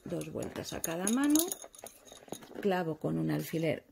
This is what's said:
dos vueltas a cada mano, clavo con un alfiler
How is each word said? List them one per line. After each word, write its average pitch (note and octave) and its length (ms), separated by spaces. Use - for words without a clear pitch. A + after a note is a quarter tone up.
dos D#3+ 260
vueltas - 440
a - 80
cada E3+ 240
mano, D4 340
clavo F3+ 380
con D#3+ 180
un D#3+ 140
alfiler D3+ 600